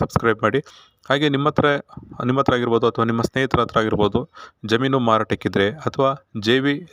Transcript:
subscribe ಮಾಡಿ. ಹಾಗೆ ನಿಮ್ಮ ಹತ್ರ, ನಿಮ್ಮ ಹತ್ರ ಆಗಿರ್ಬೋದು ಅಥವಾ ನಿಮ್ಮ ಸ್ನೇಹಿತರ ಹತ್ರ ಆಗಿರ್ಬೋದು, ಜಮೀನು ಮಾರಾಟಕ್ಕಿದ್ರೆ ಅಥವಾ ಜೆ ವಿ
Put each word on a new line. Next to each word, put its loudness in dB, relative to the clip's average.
subscribe 0
ಮಾಡಿ. 0
ಹಾಗೆ 0
ನಿಮ್ಮ -2
ಹತ್ರ, 2
ನಿಮ್ಮ 2
ಹತ್ರ 2
ಆಗಿರ್ಬೋದು 2
ಅಥವಾ -2
ನಿಮ್ಮ -2
ಸ್ನೇಹಿತರ 0
ಹತ್ರ -4
ಆಗಿರ್ಬೋದು, 0
ಜಮೀನು 2
ಮಾರಾಟಕ್ಕಿದ್ರೆ 0
ಅಥವಾ 0
ಜೆ 4
ವಿ 0